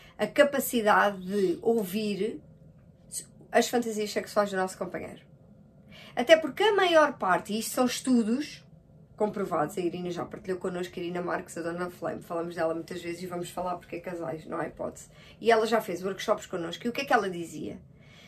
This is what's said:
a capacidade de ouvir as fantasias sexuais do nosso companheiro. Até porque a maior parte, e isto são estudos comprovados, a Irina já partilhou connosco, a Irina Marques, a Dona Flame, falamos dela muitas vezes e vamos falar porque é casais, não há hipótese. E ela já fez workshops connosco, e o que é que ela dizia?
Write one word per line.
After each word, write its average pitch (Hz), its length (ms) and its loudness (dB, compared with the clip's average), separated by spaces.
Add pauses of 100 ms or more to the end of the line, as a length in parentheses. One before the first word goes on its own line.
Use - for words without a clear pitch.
(180)
a 214 100 0
capacidade 208 1000 4
de 185 360 0
ouvir 214 800 0 (1120)
as 233 180 4
fantasias 220 420 -2
sexuais 202 380 0
do 190 80 -2
nosso 185 200 -2
companheiro. - 440 -10 (960)
Até 285 200 8
porque 320 280 0
a 427 120 6
maior 330 380 6
parte, 190 400 0
e 220 60 -2
isto - 160 -6
são 254 100 4
estudos 240 800 0 (500)
comprovados, 190 600 -2
a 185 40 -4
Irina 175 280 -4
já 170 160 -6
partilhou - 340 -8
connosco, 180 400 -6
a - 40 -6
Irina 175 180 -4
Marques, 175 360 -6
a 170 40 -8
Dona 175 300 -6
Flame, - 320 -8
falamos 170 320 -6
dela 165 180 0
muitas 165 280 -8
vezes 170 200 -8
e 185 60 -8
vamos 175 240 -6
falar 180 260 -4
porque - 200 -12
é - 20 -6
casais, 165 480 -8
não 165 100 -6
há 160 100 -4
hipótese. - 400 -10 (320)
E 220 120 4
ela 220 160 6
já 220 120 4
fez 185 240 -6
workshops 196 440 -2
connosco, 175 380 -6
e 240 40 0
o - 20 -4
que 277 100 -4
é 269 40 -4
que 285 80 2
ela 202 160 4
dizia? 170 500 -8 (480)